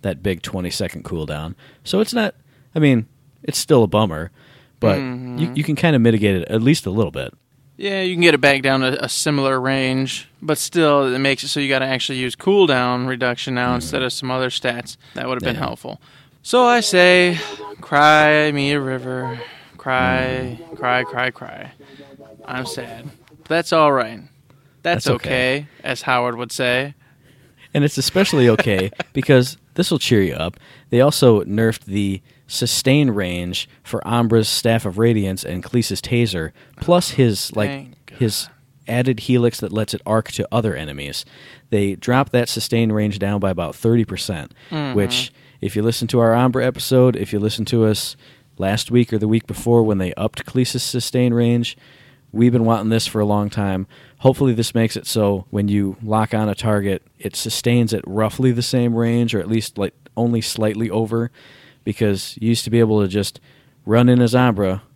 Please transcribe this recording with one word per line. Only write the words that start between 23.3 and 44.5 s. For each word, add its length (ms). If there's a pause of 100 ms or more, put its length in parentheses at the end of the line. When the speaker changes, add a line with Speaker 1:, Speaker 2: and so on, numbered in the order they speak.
Speaker 2:
But 100
that's 240
all 180
right. 280 (640)
That's 220
Speaker 1:
That's 100
okay. 140 (320)
Speaker 2:
okay, 60 (160)
as 200
Howard 340
would 140
say. 420 (800)
Speaker 1:
And 100
it's 140
especially 520
okay 420 (100)
Speaker 2:
<laughs> 120
Speaker 1:
because 440 (160)
this 160
will 100
cheer 220
you 140
up. 240 (320)
They 100
also 440
nerfed 400
the 360 (260)
sustain 640
range 560 (160)
for 240
Ambra's 420
Staff 360
of 120
Radiance 460
and 200
Klee's 380
Taser, 500 (260)
plus 340
his, 440
like, 140
Speaker 2:
Thank 380
God. 120
Speaker 1:
his 300 (380)
added 340
helix 400
that 100
lets 220
it 120
arc 280
to 180
other 240
enemies. 480 (460)
They 260
dropped 380
that 160
sustain 420
range 260
down 220
by 100
about 260
thirty 300
percent, 480 (160)